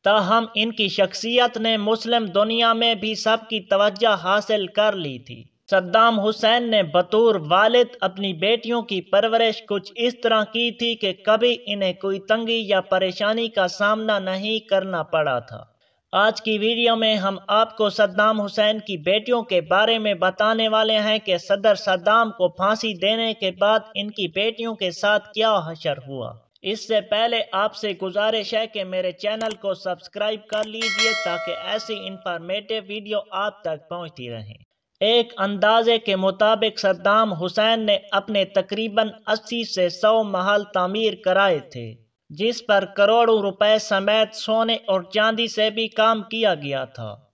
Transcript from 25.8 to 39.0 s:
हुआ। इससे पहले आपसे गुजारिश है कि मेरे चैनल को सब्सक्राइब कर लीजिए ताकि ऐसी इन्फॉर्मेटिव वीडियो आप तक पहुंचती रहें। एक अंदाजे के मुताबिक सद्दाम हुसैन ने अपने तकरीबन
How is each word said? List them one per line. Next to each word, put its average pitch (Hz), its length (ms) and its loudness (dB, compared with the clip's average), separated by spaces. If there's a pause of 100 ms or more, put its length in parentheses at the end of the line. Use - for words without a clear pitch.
हुआ। 127 240 -8 (340)
इससे 214 380 -2
पहले 226 380 0 (140)
आपसे 208 400 -2
गुजारिश 202 580 -2
है 220 140 0
कि 214 180 -8
मेरे 185 320 -4
चैनल 220 400 -4
को 196 180 -6
सब्सक्राइब 208 720 -6
कर 214 160 -2
लीजिए 220 500 -2
ताकि 170 360 -6 (180)
ऐसी 214 240 -6 (140)
इन्फॉर्मेटिव 196 800 -8
वीडियो 208 340 -6 (160)
आप 202 300 -4
तक 156 240 -8
पहुंचती 160 400 -12
रहें। 110 280 -12 (440)
एक 233 380 2
अंदाजे 214 600 2
के 208 180 -2
मुताबिक 202 600 2
सद्दाम 202 560 2
हुसैन 214 480 0
ने 208 180 2 (120)
अपने 196 300 0 (100)
तकरीबन 208 580 -2 (160)